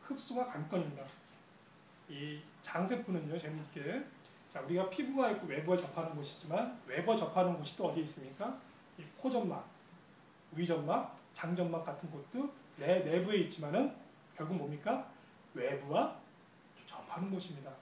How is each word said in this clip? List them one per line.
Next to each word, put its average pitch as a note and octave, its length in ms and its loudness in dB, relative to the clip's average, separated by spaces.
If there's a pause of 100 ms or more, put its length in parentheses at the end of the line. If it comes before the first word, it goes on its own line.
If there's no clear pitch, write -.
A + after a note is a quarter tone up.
흡수가 B3+ 440 -2
관건입니다. D3+ 560 -2 (1040)
이 D3 300 -6 (220)
장세포는요, E3+ 760 0
재밌게. D#3 680 -4 (480)
자, C#3+ 80 -6
우리가 F3 280 2
피부가 B3+ 420 2
있고 G3+ 160 -2
외부와 D3+ 280 4
접하는 D#3+ 400 -2
곳이지만 D#3 720 -2
외부와 E3+ 300 2
접하는 F3+ 400 4
곳이 D3 180 -6
또 F#3 120 0
어디에 D#3 160 0
있습니까? D#3 540 -6 (400)
이 D#3+ 60 -14 (140)
코점막, A3 500 0 (840)
위점막, E3 640 2 (160)
장점막 E3+ 520 2
같은 D#3 240 -6
곳도 A3+ 400 -4 (280)
내 E3 220 6
내부에 F3 400 4
있지만은 E3 540 2 (420)
결국 E3 220 -2
뭡니까? E3 500 0 (460)
외부와 C#3+ 640 2 (680)
접하는 - 440 -6
곳입니다. D#3+ 420 -6 (100)